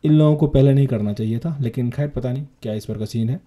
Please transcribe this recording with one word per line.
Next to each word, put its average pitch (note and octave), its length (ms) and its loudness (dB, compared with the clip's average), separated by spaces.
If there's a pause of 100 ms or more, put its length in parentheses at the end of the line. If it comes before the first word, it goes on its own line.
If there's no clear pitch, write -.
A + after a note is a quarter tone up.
इन D#3 80 4
लोगों D3+ 240 6
को D3+ 100 0
पहले C3+ 280 4
नहीं C#3 120 4
करना G#2 260 -2
चाहिए A2 260 -4
था। D3+ 220 -6
लेकिन A#2+ 300 -4
खैर, D3 180 -4
पता B2+ 240 -6
नहीं C#3 120 -6 (180)
क्या G#2+ 120 -6
इस - 140 -8
बार G#2 100 -6
का G#2+ 60 -6
सीन A2+ 240 -4
है C#3 180 -4